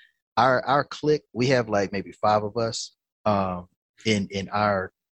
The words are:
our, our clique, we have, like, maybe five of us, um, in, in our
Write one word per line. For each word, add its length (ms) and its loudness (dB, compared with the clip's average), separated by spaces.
our, 280 4
our 200 0
clique, 480 -2
we 160 0
have, 200 2
like, 240 0
maybe 200 -6
five 320 2
of 120 -8
us, 380 -6
um, 440 -2
in, 240 0
in 200 -6
our 420 0